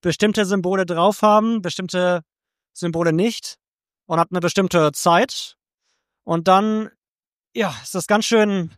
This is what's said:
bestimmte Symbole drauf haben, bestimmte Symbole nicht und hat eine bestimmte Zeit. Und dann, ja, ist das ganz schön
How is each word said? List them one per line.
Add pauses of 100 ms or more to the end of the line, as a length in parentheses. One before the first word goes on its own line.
bestimmte
Symbole
drauf
haben,
bestimmte (520)
Symbole
nicht (500)
und
hat
eine
bestimmte
Zeit. (680)
Und
dann, (640)
ja,
ist
das
ganz
schön